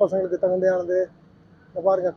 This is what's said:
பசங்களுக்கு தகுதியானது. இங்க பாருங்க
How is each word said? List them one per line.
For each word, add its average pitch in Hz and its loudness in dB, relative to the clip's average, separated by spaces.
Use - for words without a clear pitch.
பசங்களுக்கு 185 0
தகுதியானது. 185 0
இங்க 185 -12
பாருங்க 185 0